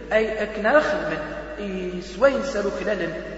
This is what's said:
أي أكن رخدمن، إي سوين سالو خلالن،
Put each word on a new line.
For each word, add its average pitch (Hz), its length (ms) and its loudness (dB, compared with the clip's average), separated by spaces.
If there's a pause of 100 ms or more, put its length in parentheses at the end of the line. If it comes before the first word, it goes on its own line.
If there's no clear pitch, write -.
(120)
أي 220 300 2
أكن 202 240 -2
رخدمن، 302 520 4 (400)
إي 185 440 -4
سوين 240 400 2
سالو 202 280 -2
خلالن، 180 420 -2 (260)